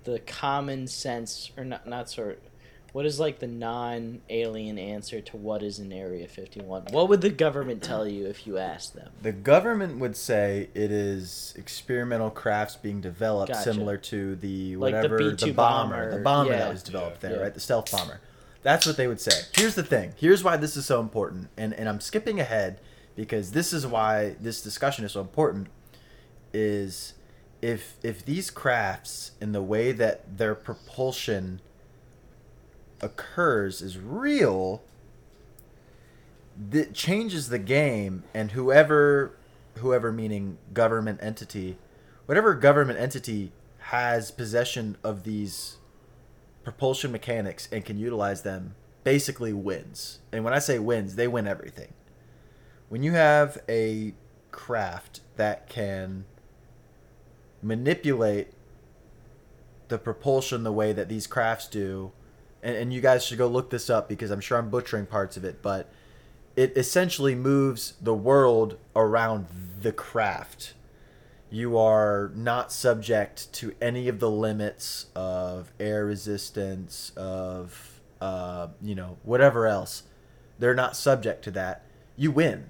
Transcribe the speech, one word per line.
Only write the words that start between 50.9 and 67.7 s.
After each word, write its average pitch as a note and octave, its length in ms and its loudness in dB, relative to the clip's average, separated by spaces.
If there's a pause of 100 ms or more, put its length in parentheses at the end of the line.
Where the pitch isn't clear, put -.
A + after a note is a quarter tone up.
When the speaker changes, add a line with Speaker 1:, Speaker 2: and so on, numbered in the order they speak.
Speaker 2:
they A#2+ 120 2
win A#2 180 0
everything. - 460 -8 (960)
When A#2+ 140 -4
you D#3+ 100 2
have D3 460 6 (100)
a A2 460 0 (360)
craft G2+ 680 -6 (160)
that G#2+ 320 0
can F#2+ 560 -6 (1400)
manipulate A2+ 880 2 (1400)
the A2+ 100 -2
propulsion C3 640 0
the A2 100 -2
way G#2+ 200 2
that F#2+ 160 -2
these G#2+ 180 -6
crafts A2+ 400 0
do, F#2+ 460 -6 (500)
and, A#2+ 140 -2
and B2 160 -2
you B2+ 80 -4
guys B2+ 240 6
should A#2 140 -6
go B2 80 4
look B2 240 0
this A#2+ 200 -4
up A2 180 2
because G#2 220 -4
I'm G2+ 100 -2
sure A#2+ 180 0
I'm A2+ 120 -2
butchering A2+ 360 -2
parts G2 300 -2
of F#2+ 80 -10
it, E2 160 -8
but G2 300 -4 (640)
it C3 200 4
essentially C#3 580 2
moves C3+ 640 2